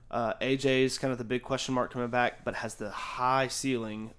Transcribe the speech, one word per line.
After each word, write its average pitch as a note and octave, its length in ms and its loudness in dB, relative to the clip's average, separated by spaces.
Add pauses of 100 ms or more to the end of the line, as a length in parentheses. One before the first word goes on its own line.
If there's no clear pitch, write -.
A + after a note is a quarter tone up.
Uh, A2+ 300 0
A C3 160 2
J's C3 440 4
kind C3 120 0
of B2 60 -2
the B2+ 80 -6
big B2 180 0
question C3+ 320 -2
mark B2 160 2
coming B2 180 -2
back, B2 360 0
but A2 120 -2
has - 180 -6
the G#2 160 -6
high B2+ 580 2
ceiling A2+ 680 -4